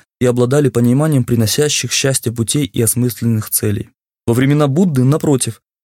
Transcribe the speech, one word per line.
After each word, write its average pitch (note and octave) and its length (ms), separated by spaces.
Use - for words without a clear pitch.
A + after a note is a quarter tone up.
и B2 60
обладали B2 420
пониманием B2+ 560
приносящих B2 680
счастье C3 400
путей A#2+ 320
и - 160
осмысленных A#2 720
целей. G#2+ 400
Во A#2 80
времена C#3 340
Будды, C#3 360
напротив, C3+ 560